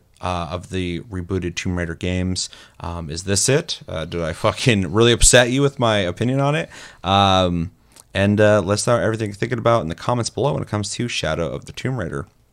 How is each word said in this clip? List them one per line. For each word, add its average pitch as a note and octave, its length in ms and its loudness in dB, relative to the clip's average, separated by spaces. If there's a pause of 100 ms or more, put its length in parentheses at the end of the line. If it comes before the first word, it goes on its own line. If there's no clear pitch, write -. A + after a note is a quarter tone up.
(220)
uh, F2+ 300 -4
of F2+ 180 -8
the F2+ 320 -4
rebooted F2+ 540 -6
Tomb F2+ 220 -4
Raider E2+ 180 -4
games? F2+ 540 -2 (300)
Um, E2+ 300 -10
is E2 140 -8
this G2 260 0
it? - 380 -2
Uh, E2+ 180 -8
did E2+ 160 -6
I D#2+ 120 -4
fucking G2+ 600 0
really A#2 180 6
upset B2 380 6
you C3 140 0
with C#3 160 0
my A2+ 180 2
opinion A2 420 0
on C#3+ 160 0
it? E3 140 -4 (340)
Um, F#2 680 2 (420)
and, G2+ 260 2
uh, G#2 220 6
let F#2+ 140 0
us G#2 120 -4
know A#2+ 120 4
everything G#2+ 300 -2
you're G2+ 60 -10
thinking A#2+ 220 -4
about A#2 240 2
in D#2 60 -6
the E2 80 -6
comments A#2+ 340 -2
below C#3 240 -2
when - 80 -4
it - 80 -10
comes G#2 220 -4
to A#2+ 160 -4
Shadow D#2+ 440 -4
of C#2+ 140 -10
the - 60 -18
Tomb B2+ 260 -6
Raider. D2+ 300 -6 (260)